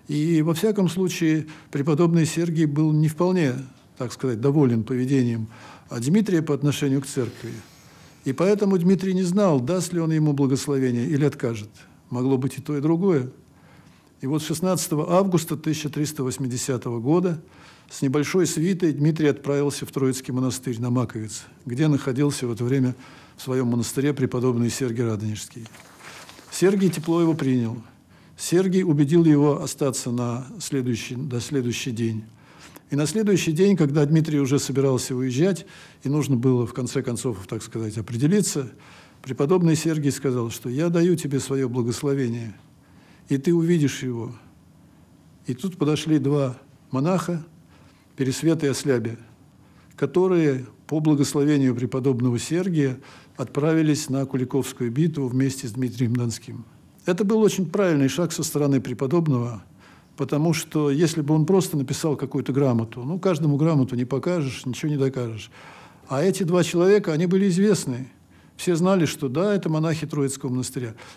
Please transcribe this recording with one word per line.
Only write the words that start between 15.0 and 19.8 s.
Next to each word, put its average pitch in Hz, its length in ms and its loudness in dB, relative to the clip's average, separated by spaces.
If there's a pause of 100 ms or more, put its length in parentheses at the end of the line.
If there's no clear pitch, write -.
августа 180 400 2
тысяча 151 320 -4
триста 147 340 -4
восьмидесятого 123 760 -4
года 160 420 0 (480)
с - 120 -10
небольшой 147 460 2
свитой 170 460 0
Дмитрий 151 340 2
отправился 143 580 0